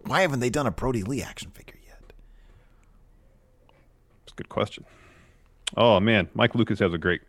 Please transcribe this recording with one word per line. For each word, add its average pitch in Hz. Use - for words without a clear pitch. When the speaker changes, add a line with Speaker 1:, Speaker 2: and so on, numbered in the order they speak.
Speaker 1:
why 135
haven't 139
they 123
done -
a 107
Brody 120
Lee 117
action -
figure -
yet? -
Speaker 2:
That's -
a -
good -
question. -
Oh, 107
man. 104
Mike 107
Lucas 113
has 90
a 85
great, 85